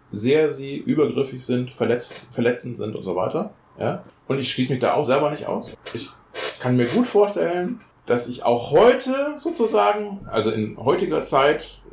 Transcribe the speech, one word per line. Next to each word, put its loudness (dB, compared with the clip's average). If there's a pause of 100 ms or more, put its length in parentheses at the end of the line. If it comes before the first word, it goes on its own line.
(140)
sehr 2
sie -8
übergriffig 0
sind, -2
verletz-, -2 (180)
verletzend -2
sind -6
und -10
so -4
weiter, -2 (280)
ja. -4 (240)
Und -2
ich -2
schließe 0
mich -2
da 2
auch 2
selber 2
nicht -8
aus. -6 (220)
Ich -8 (500)
kann 0
mir 4
gut 2
vorstellen, 0 (260)
dass 0
ich -10
auch 0
heute 4
sozusagen, 0 (100)
also 0
in -4
heutiger 0
Zeit, 2 (140)